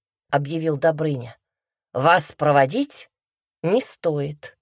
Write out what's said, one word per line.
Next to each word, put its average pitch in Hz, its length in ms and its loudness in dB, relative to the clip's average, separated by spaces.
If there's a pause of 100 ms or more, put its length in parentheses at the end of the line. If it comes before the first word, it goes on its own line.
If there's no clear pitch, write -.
(300)
объявил 151 460 -2
Добрыня. 147 600 -2 (560)
"Вас 165 400 2
проводить?" 147 760 0 (540)
"Не 196 180 0
стоит", 147 800 -6